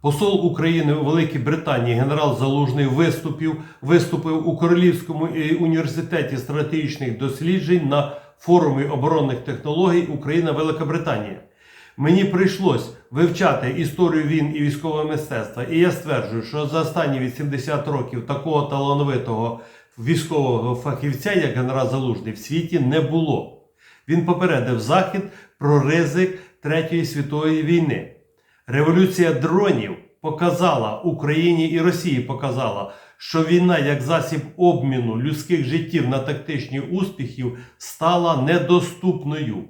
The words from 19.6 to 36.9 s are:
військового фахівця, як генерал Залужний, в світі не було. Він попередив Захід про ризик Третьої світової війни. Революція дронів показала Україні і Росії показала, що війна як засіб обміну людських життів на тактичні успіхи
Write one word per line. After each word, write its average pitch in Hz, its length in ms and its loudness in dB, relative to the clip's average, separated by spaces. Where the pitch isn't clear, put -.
військового 123 760 0
фахівця, 143 580 -4
як 143 220 0
генерал 127 340 -2
Залужний, 117 440 -4
в 101 40 -12
світі 165 420 -4
не 139 220 2
було. 143 600 -2
Він 170 180 2
попередив 135 540 0
Захід 190 420 0
про 143 200 4
ризик 165 600 2
Третьої 160 440 0
світової 147 580 -2
війни. 151 480 2
Революція 165 680 4
дронів 143 640 2
показала 151 800 0
Україні 160 680 2
і 165 100 0
Росії 165 400 0
показала, 120 760 -4
що - 260 -2
війна 175 360 4
як 139 220 0
засіб 156 400 -2
обміну 127 640 2
людських 147 440 -2
життів 151 440 0
на 135 100 0
тактичні 139 600 -6
успіхи 139 640 -6